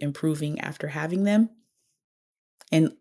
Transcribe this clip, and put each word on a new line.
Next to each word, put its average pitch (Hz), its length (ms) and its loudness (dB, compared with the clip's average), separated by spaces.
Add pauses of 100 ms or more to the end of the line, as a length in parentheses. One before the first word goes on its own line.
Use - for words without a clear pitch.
improving 151 580 -2
after - 300 -8
having 160 340 -4
them. 214 260 4 (1200)
And 160 300 4